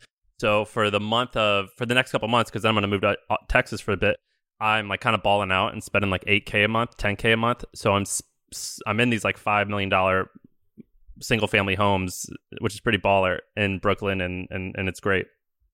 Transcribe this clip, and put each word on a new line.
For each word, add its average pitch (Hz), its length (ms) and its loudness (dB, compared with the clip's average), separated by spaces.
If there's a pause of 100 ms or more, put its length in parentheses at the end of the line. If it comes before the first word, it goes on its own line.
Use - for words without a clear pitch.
(380)
So 107 280 2
for 104 240 0
the 104 100 2
month 113 340 -2
of, 101 440 0
for 123 80 -4
the 120 80 -2
next 127 180 2
couple 110 160 -4
months, 117 220 2
'cause 107 100 -8
then 113 80 0
I'm 113 80 2
gonna 101 120 0
move 101 120 -2
to, 101 160 2 (140)
uh, - 60 0 (120)
Texas 123 320 0
for - 120 -4
a 98 40 0
bit, 98 220 0 (420)
I'm, 107 260 0
like, 98 140 -4
kinda 113 160 2
balling 101 340 0
out 95 220 2
and 110 100 -10
spending, 101 280 -2
like, 92 160 -2
eight 101 180 2
K 104 200 2
a 107 40 2
month, 113 300 -2
ten 101 180 -2
K 113 160 2
a 113 60 4
month. 117 260 -2 (100)
So 101 200 2
I'm 101 80 2
s-, - 200 -6 (300)
s-, - 340 -12
I'm 107 140 0
in 123 80 4
these, 113 160 0
like, 98 140 0
five 104 280 0
million 101 220 -2
dollar 95 400 2 (920)
single 107 260 0
family 98 260 2
homes, 95 540 0 (320)
which 110 140 -4
is - 60 -14
pretty 110 180 0
baller 95 400 2 (180)
in 98 220 0
Brooklyn, 98 420 0
and, 90 300 -6
and, 95 260 -8
and 95 140 -2
it's - 100 -14
great. 95 260 0 (480)